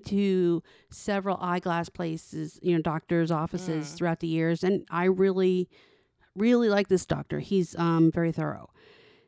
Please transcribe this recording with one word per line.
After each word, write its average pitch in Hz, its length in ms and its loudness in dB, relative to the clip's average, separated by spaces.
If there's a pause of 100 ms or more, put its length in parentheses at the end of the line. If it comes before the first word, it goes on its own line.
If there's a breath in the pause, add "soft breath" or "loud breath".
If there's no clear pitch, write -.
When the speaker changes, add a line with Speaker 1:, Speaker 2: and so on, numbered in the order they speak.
Speaker 1:
to 185 560 2 (260 soft breath)
several 196 500 -4
eyeglass 175 500 -4
places, 160 720 -8
you 175 120 2
know, 165 60 2
doctors' 165 480 0
offices 160 640 -4
Speaker 2:
Mm. 160 60 -16
Speaker 1:
throughout 170 240 0
the 170 60 -4
years, 165 360 0
and - 260 0
I 170 160 -2
really, 185 640 2 (680 soft breath)
really 233 340 4
like 202 180 2
this 185 180 2
doctor. 147 340 -4
He's, 180 380 0
um, 165 340 4
very 165 200 -2
thorough. 156 400 -6 (560 soft breath)